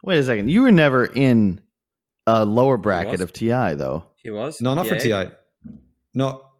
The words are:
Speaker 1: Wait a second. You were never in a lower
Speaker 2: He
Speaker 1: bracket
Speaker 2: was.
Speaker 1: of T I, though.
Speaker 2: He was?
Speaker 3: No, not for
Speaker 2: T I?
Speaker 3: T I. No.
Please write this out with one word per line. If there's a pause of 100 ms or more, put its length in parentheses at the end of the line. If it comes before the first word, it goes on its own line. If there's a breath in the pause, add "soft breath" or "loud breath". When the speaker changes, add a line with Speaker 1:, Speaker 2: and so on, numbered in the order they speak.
Speaker 1:
Wait
a
second.
You
were
never
in (680)
a
lower
Speaker 2:
He
Speaker 1:
bracket
Speaker 2:
was.
Speaker 1:
of
T
I,
though. (180)
Speaker 2:
He
was?
Speaker 3:
No,
not
for
Speaker 2:
T
I?
Speaker 3:
T
I. (800)
No. (160)